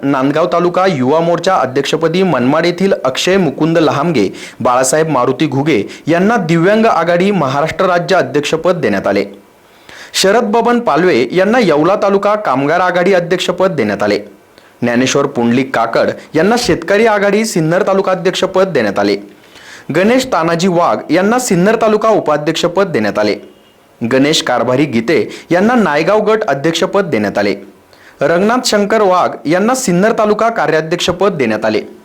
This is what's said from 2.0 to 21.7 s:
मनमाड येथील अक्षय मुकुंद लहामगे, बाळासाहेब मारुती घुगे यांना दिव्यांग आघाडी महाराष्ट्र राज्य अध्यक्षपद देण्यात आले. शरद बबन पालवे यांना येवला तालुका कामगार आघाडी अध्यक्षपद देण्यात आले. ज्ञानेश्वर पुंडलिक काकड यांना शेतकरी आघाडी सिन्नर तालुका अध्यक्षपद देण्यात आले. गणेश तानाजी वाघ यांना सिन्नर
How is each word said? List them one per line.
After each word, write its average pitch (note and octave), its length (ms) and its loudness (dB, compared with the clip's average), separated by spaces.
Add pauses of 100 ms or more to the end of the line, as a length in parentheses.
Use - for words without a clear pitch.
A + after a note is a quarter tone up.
मनमाड D3+ 420 0
येथील F3+ 280 0 (120)
अक्षय F3 320 0
मुकुंद E3 400 0
लहामगे, C#3 520 0 (300)
बाळासाहेब C3 500 2
मारुती C3 380 0
घुगे C3+ 360 0 (240)
यांना F#3 280 2
दिव्यांग F#3 500 2
आघाडी F3 460 2
महाराष्ट्र D3+ 540 0
राज्य F3 300 0
अध्यक्षपद D3+ 600 0
देण्यात G#2 320 -2
आले. G2+ 180 0 (880)
शरद G#3 300 2
बबन A#3 360 0
पालवे D#3+ 520 2
यांना G3+ 280 2
येवला E3+ 360 2
तालुका G3+ 400 0
कामगार D3 440 0
आघाडी F3+ 340 2
अध्यक्षपद F3+ 580 0
देण्यात G#2+ 320 -2
आले. G#2 160 0 (640)
ज्ञानेश्वर B2+ 440 2
पुंडलिक B2 500 -2
काकड A#2 340 0 (260)
यांना F#3 240 2
शेतकरी G3+ 460 0
आघाडी G#3 400 2
सिन्नर F3+ 420 0
तालुका F#3+ 240 0
अध्यक्षपद F#3 560 0
देण्यात A2 320 -2
आले. G2+ 180 0 (760)
गणेश A#3 300 2
तानाजी E3+ 420 0
वाघ E3 440 0
यांना G3 280 2
सिन्नर G#3 420 2